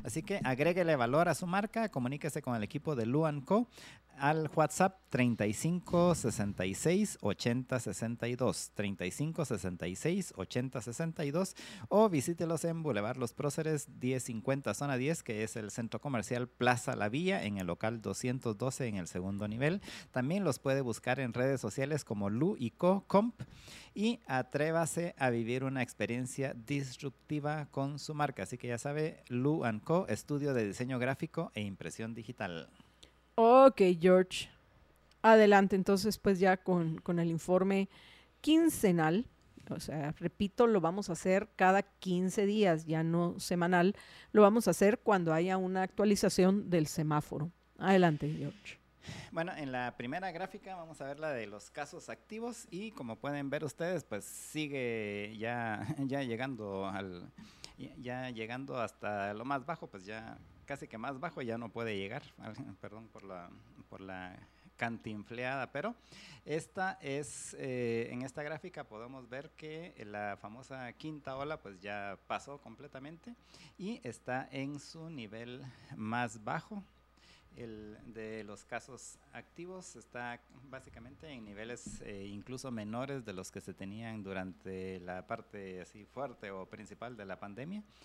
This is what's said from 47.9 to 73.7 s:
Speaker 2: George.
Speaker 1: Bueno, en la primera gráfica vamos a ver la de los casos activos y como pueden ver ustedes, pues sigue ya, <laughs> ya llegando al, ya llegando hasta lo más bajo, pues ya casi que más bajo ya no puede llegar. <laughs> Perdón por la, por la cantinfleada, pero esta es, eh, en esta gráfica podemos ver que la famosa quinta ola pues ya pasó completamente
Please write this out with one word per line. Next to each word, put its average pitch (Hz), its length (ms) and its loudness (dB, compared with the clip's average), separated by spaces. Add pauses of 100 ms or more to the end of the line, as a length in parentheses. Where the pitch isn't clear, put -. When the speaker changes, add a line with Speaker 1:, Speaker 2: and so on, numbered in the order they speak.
Speaker 2:
George. - 480 -8 (540)
Speaker 1:
Bueno, 165 240 -4
en 139 160 -6
la 123 240 -4
primera 170 360 -6
gráfica 185 440 -10
vamos 160 240 -14
a 139 60 -8
ver 143 120 -8
la 156 120 -2
de 117 160 -4
los 101 240 -14
casos 143 400 -10
activos 226 600 -10
y 208 200 -8
como 117 260 -10
pueden 143 320 -4
ver 151 160 -4
ustedes, 165 400 -4
pues 101 220 -8
sigue 113 1120 -4
ya, 113 480 -4 (100)
<laughs> 139 100 -2
ya 139 160 -2
llegando 110 640 -4
al, 92 440 -6 (720)
ya 127 260 -6
llegando 123 500 -6
hasta 104 540 -4
lo 110 140 -8
más 139 180 -4
bajo, 165 220 -8
pues 95 180 -16
ya 113 320 -12 (300)
casi 143 200 -10
que 113 120 -12
más 131 200 -6
bajo 160 240 -8
ya 117 160 -4
no 117 120 -10
puede 113 260 -4
llegar. 101 260 -6 (160)
<laughs> 110 420 -14
Perdón 107 280 -16
por 107 160 -20
la, 90 260 -14 (380)
por 95 120 -18
la 92 360 -12 (400)
cantinfleada, 120 960 -8
pero 202 240 -6 (480)
esta 185 560 -6
es, 143 580 -8
eh, 123 540 -2
en 123 100 -8
esta 131 220 -10
gráfica 151 400 -10
podemos 123 440 -16
ver 139 280 -12
que 160 380 -14 (120)
la 104 340 -6
famosa 123 520 -12
quinta 143 440 -10
ola 147 200 -6
pues 98 240 -16
ya 101 360 -8 (120)
pasó 139 300 -8
completamente 143 760 -18 (440)